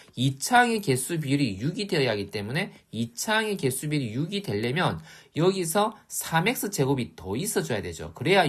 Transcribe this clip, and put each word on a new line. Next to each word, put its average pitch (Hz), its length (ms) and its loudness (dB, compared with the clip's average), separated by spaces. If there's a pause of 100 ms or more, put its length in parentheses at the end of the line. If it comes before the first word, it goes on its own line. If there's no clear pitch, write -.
(160)
이 131 220 0
차항의 240 440 4
개수 143 380 0
비율이 135 400 0
육이 180 280 -4
되어야 139 240 2
하기 101 200 -2
때문에 127 420 -4 (180)
이 117 220 -4
차항의 214 440 0
개수 131 320 -2
비율이 135 240 -2
육이 170 280 -2
되려면 151 580 0 (360)
여기서 190 600 2 (120)
삼 - 400 0
엑스 233 240 -2
제곱이 131 440 0
더 92 200 -6
있어줘야 156 460 -2
되죠. 82 320 -8
그래야 175 360 4